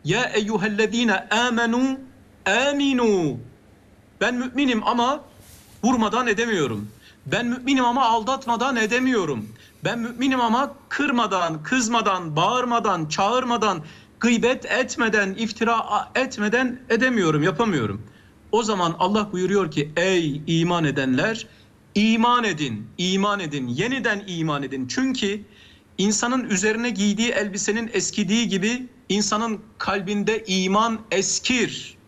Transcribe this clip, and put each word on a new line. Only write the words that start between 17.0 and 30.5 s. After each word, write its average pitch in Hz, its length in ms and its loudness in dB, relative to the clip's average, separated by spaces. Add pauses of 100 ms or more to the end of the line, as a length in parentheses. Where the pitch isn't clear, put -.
yapamıyorum." 160 580 0 (500)
O 226 120 2
zaman 180 360 0
Allah 208 320 2
buyuruyor 180 400 2
ki, 151 260 -2
"Ey 170 500 2
iman 170 360 2
edenler, 139 640 0 (480)
iman 226 480 4
edin, 143 440 -4 (100)
iman 196 420 0
edin, 143 280 -4
yeniden 208 600 -2
iman 160 360 -2
edin." 131 240 -6
Çünkü 214 540 -2 (560)
insanın 233 520 0
üzerine 220 400 0
giydiği 208 400 0
elbisenin 208 640 -2
eskidiği 208 540 0
gibi 220 400 -2 (220)
insanın 214 520 -2 (160)
kalbinde 202 720 -2
iman 196 520 2 (120)